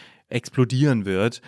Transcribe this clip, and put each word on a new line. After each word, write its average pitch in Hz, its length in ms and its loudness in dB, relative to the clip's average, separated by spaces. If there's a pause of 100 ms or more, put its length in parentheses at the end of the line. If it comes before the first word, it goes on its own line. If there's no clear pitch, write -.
(280)
explodieren 127 760 0
wird 98 440 -2